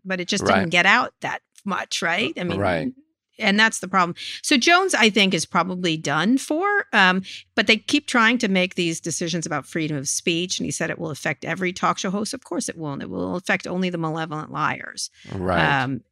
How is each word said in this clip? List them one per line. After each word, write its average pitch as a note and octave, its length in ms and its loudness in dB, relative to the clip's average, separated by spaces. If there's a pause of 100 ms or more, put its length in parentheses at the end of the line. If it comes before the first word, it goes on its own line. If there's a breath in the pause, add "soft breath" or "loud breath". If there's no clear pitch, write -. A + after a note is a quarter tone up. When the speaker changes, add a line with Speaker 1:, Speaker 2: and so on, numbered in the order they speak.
Speaker 1:
but F#3 160 -4
it F3+ 80 -6
just G3 160 -2
Speaker 2:
Right. G3 160 6
Speaker 1:
didn't F3 100 0
get F3 160 4
out A3+ 360 4
that - 200 -8 (220)
much, - 380 -4
right? F#3+ 360 0
I F#3 60 -6
mean, F3 140 -2
Speaker 2:
Right. F2 340 0 (460)
Speaker 1:
and G#3 200 2
that's A3 200 4
the F#3+ 100 -8
problem. F3+ 280 2 (260 loud breath)
So D4+ 140 4
Jones, F4 380 4
I A3+ 160 6
think, F#3+ 220 4
is E3 140 0
probably F3+ 500 0
done D#3+ 420 2
for, G4 540 0
um, F#3+ 300 4 (320 loud breath)
but G#3+ 140 2
they - 80 6
keep - 320 -2
trying A#3 300 4
to A3 100 0
make F#3 260 2
these E3 260 0
decisions E3+ 460 -4
about D3+ 200 -4
freedom D3+ 300 -4
of C3+ 120 -6
speech. F3 500 -2
And E3 80 -4
he D3 60 -4
said E3 180 -4
it - 80 -8
will E3 140 -6
affect - 320 -6
every F3+ 280 -4
talk A3+ 260 -2
show G3 120 -4
host. G#3 240 -4
Of C4 80 -12
course - 260 -6
it - 80 -10
won't. D3+ 260 -6
It - 80 -10
will F3+ 260 -4
affect F#3 320 -4
only F3+ 220 -2
the F3 80 -6
malevolent D#3+ 540 -6
liars. - 560 -6 (240 soft breath)
Speaker 2:
Right. C#3 500 0
Speaker 1:
Um, C3 300 -4